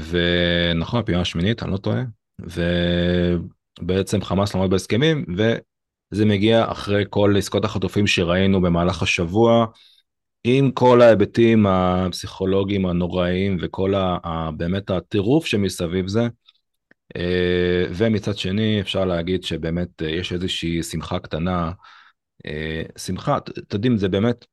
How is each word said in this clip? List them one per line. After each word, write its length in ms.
ונכון, 880
הפעימה 200
השמינית, 420
אני 100
לא 40
טועה. 260
ובעצם 420
חמאס 320
לא 60
עמד 100
בהסכמים, 540
וזה 880
מגיע 440
אחרי 420
כל 280
עסקות 260
החטופים 420
שראינו 540
במהלך 420
השבוע, 640
עם 260
כל 320
ההיבטים 640
הפסיכולוגיים 1200
הנוראיים, 760
וכל 320
ה-, 300
ה-, 320
באמת 340
הטירוף 560
שמסביב 640
זה. 200
אה, 760
ומצד 460
שני, 440
אפשר 240
להגיד 400
שבאמת, 580
אה, 60
יש 240
איזושהי 500
שמחה 360
קטנה. 540
אה, 360
שמחה, 420
ת-, 80
אתם 280
יודעים, 200
זה 120
באמת 440